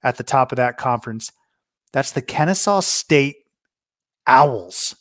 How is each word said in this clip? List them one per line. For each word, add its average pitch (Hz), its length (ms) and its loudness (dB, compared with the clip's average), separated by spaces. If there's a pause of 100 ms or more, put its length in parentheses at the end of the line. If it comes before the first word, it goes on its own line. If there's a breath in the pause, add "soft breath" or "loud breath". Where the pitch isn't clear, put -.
at 127 140 0
the 123 60 -10
top - 280 0
of 127 60 -6
that 123 200 -2
conference. 117 540 -6 (640)
That's 139 180 0
the 135 100 -4
Kennesaw 185 600 0
State 143 560 0 (880)
Owls. 123 720 2